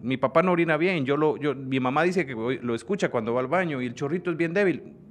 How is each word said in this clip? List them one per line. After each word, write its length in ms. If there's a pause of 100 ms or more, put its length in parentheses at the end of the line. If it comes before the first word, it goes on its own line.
mi 160
papá 260
no 80
orina 260
bien, 280
yo 120
lo, 200
yo, 180
mi 240
mamá 240
dice 220
que 80
lo 420
escucha 340
cuando 240
va 80
al 60
baño 340
y 40
el 80
chorrito 380
es 60
bien 160
débil, 400 (180)